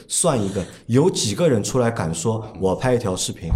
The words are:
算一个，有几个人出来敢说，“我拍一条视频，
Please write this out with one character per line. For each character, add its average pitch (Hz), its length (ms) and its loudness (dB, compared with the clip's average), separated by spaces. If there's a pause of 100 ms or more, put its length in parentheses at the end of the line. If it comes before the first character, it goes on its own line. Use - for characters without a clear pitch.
算 139 340 0
一 98 80 0
个， 95 140 -4 (220)
有 139 240 4
几 113 240 -2
个 131 160 2
人 110 140 2
出 131 160 0
来 117 100 2
敢 92 240 -4
说 110 340 -4 (140)
，“我 92 140 2
拍 127 180 0
一 117 60 2
条 95 160 -2
视 - 160 -4
频， 82 240 -10